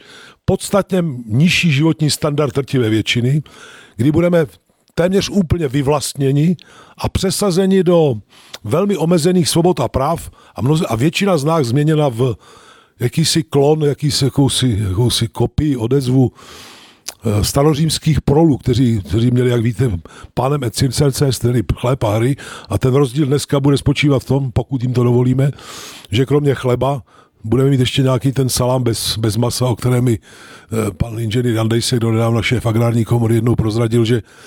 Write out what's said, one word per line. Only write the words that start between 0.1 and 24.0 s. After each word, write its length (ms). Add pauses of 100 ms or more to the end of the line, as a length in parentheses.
podstatně 600 (220)
nižší 460
životní 380
standard 440
drtivé 360
většiny, 520 (540)
kdy 160
budeme 340 (520)
téměř 300
úplně 400
vyvlastněni 880 (400)
a 120
přesazeni 760
do 300 (500)
velmi 320
omezených 520
svobod 320
a 80
práv 420 (240)
a 80
mnoze-, 260
a 80
většina 420
z 60
nás 220
změněna 420
v 260 (640)
jakýsi 420
klon, 420
jakýsi, 400
jakousi, 520 (120)
jakousi 400
kopii, 480
odezvu, 560
eh, 1120
starořímských 760
prolů, 380
kteří, 500
kteří 220
měli, 200
jak 120
víte, 280 (440)
pánem 300
et 100
circenses, 640
tedy 240 (120)
chléb 280
a 120
hry, 220 (320)
a 100
ten 160
rozdíl 320
dneska 340
bude 180
spočívat 440